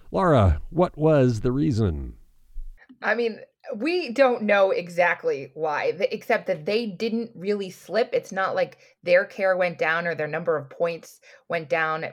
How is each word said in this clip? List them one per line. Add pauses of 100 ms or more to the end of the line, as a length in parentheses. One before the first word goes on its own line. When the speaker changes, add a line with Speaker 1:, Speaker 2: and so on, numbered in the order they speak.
(100)
Speaker 1:
Laura,
what
was
the
reason? (880)
Speaker 2:
I
mean, (360)
we
don't
know
exactly
why,
th-,
except
that
they
didn't
really
slip.
It's
not
like (240)
their
care
went
down
or
their
number
of
points (280)
went
down